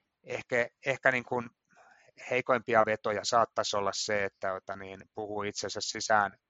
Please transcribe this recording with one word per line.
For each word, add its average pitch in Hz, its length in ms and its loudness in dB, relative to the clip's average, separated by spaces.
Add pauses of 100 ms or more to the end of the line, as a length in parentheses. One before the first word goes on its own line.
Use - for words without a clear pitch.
(220)
ehkä, 120 460 -2 (180)
ehkä 135 240 2
niinku 123 320 -2 (880)
heikoimpia 120 560 4
vetoja 107 380 -2
saattaisi 110 520 2
olla 98 180 0
se, 104 300 0
että, 98 280 -4
ota 95 240 -8
niin, 98 240 -14 (140)
puhuu 104 280 -6
itsensä 104 400 -6
sisään 104 560 0 (120)